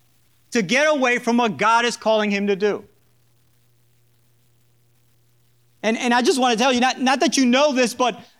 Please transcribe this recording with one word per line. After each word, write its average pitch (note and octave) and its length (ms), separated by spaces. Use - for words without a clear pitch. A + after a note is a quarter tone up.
to A#3+ 100
get A#3+ 240
away B3+ 320
from A#3+ 200
what A3+ 200
God A#3 280
is A#3+ 120
calling G#3+ 320
him G3+ 180
to G3+ 80
do. F#3+ 300
And, A3+ 160
and A#3+ 160
I B3+ 80
just C4+ 180
want B3 160
to G#3+ 80
tell C4+ 100
you, B3 80
not, B3+ 180
not B3+ 220
that E4 160
you C4+ 80
know C4+ 280
this, B3 200
but - 300